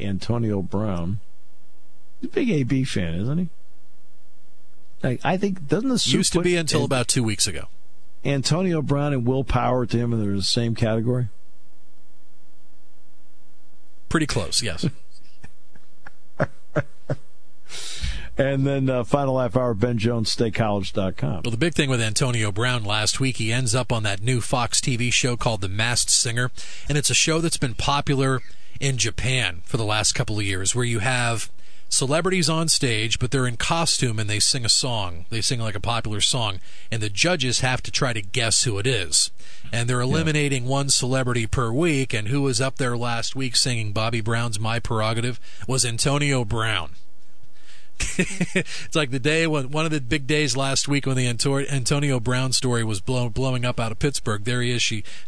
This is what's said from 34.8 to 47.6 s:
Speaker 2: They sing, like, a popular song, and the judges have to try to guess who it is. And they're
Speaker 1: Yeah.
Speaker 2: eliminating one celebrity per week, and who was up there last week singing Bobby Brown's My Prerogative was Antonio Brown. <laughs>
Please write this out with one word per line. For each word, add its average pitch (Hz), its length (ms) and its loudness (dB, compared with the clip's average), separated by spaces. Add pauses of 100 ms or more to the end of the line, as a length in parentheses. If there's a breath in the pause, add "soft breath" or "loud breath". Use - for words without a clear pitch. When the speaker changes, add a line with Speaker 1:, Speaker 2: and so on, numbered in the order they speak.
Speaker 2:
They 110 140 -2
sing, 123 180 0
like, 110 140 -2
a 101 60 -2
popular 110 420 0
song, 107 360 0 (320 loud breath)
and 110 120 0
the 107 80 -2
judges 127 500 2
have 127 220 0
to - 80 -2
try 127 240 0
to 107 80 -2
guess 110 420 0
who 104 140 0
it 101 80 0
is. 107 440 0 (400 loud breath)
And 117 200 0
they're 123 100 2
Speaker 1:
Yeah. 123 80 0
Speaker 2:
eliminating 147 560 2
one 139 240 0
celebrity 123 580 2
per 117 240 0
week, 135 440 2
and 104 140 -2
who 139 120 0
was 131 220 2
up 131 140 -2
there 123 200 0
last 117 400 -2
week 131 200 -2
singing 113 360 0
Bobby 110 300 0
Brown's 117 360 0
My 113 200 0
Prerogative 113 600 0 (300 loud breath)
was 127 160 2
Antonio 135 640 2
Brown. 110 500 0
<laughs> - 1200 -2